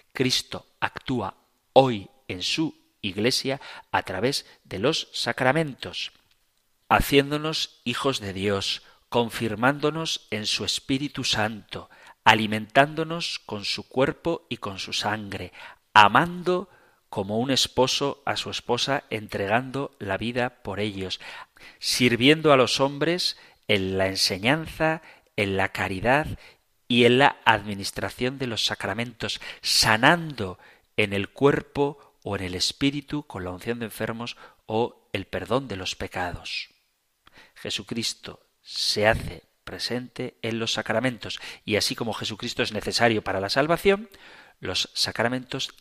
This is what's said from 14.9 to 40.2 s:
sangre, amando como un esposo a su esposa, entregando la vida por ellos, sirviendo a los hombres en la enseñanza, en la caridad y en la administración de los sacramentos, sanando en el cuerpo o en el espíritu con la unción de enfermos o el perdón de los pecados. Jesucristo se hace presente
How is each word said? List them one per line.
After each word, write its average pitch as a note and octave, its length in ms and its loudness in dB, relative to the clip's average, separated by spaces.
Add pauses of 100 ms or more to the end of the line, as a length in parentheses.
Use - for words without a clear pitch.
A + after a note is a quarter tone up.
sangre, G2 600 -6 (400)
amando F3 760 6 (400)
como G#2 300 -4
un C3+ 120 0
esposo - 760 2
a G#2+ 100 -2
su - 140 -6
esposa, B2+ 600 -2
entregando A2 880 -2
la G2 200 -4
vida A#2+ 440 -4
por G2 200 -6
ellos, G2 400 -6 (580)
sirviendo C3 720 4
a C3+ 60 8
los B2 240 4
hombres D3 560 -2 (320)
en F#2+ 280 0
la F#2+ 100 2
enseñanza, C#3+ 960 -2 (360)
en G2 180 0
la G2 140 2
caridad G#2 580 0 (600)
y A#2+ 160 6
en B2 140 8
la C#3 260 4
administración G#2 920 -2
de B2+ 80 -6
los A2+ 180 -2
sacramentos, A2 720 -6 (220)
sanando B2 1000 4 (380)
en G#2 160 2
el G2 160 -2
cuerpo C#3+ 960 0
o G2+ 120 -4
en F#2+ 80 -4
el F2+ 120 -6
espíritu C#3 680 -2
con F#2 220 -10
la F2+ 60 -6
unción A#2 280 -6
de A#2 60 -6
enfermos A2+ 500 -6 (300)
o - 480 -2
el G2 140 -6
perdón G#2+ 420 -4
de F#2+ 80 -8
los F#2 180 -6
pecados. - 760 -8 (840)
Jesucristo - 880 -8 (160)
se - 460 0
hace - 360 0 (200)
presente B2 800 -8